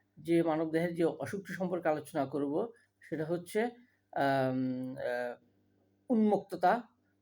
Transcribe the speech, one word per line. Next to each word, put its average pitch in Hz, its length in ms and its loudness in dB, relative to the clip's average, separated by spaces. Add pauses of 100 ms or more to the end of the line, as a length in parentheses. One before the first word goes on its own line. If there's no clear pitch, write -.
(180)
যে 165 260 2
মানবদেহের 165 520 0
যে 165 80 0
অসুখটি 185 500 -2
সম্পর্কে 175 360 -2
আলোচনা 151 360 -2
করব, 147 480 -2 (280)
সেটা 156 240 -6
হচ্ছে, 175 380 -4
আম, 131 1300 -2
আহ, 123 360 -4 (760)
উন্মুক্ততা 208 720 2 (400)